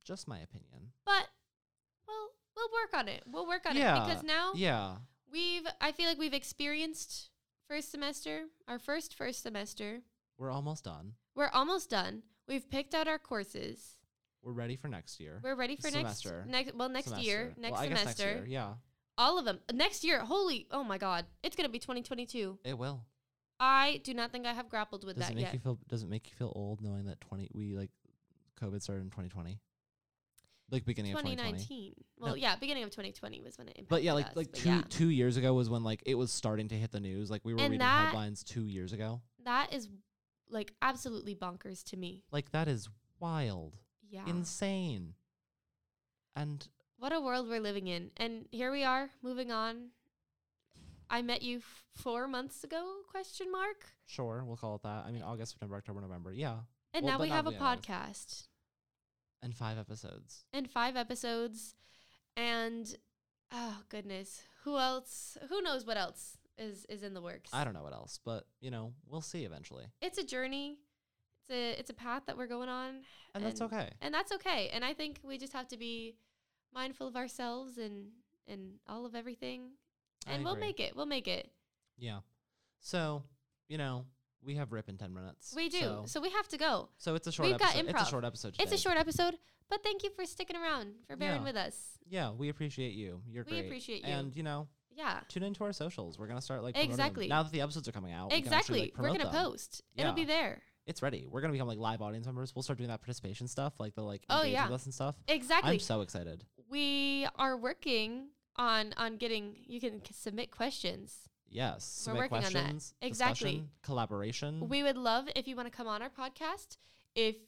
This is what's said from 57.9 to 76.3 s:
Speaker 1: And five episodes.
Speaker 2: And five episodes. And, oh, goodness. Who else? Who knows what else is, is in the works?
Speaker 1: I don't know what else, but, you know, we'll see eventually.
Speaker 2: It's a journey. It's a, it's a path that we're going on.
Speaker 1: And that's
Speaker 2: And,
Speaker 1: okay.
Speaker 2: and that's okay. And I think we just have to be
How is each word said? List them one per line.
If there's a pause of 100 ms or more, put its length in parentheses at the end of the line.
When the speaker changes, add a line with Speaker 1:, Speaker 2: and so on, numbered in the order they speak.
Speaker 1:
And
five
episodes.
Speaker 2:
And
five
episodes. (600)
And, (560)
oh, (100)
goodness. (220)
Who
else? (100)
Who
knows
what
else (220)
is,
is
in
the
works?
Speaker 1:
I
don't
know
what
else,
but, (160)
you
know, (160)
we'll
see
eventually. (160)
Speaker 2:
It's
a
journey. (720)
It's
a,
it's
a
path
that
we're
going
on. (380)
Speaker 1:
And
that's
Speaker 2:
And,
Speaker 1:
okay. (140)
Speaker 2:
and
that's
okay.
And
I
think
we
just
have
to
be (560)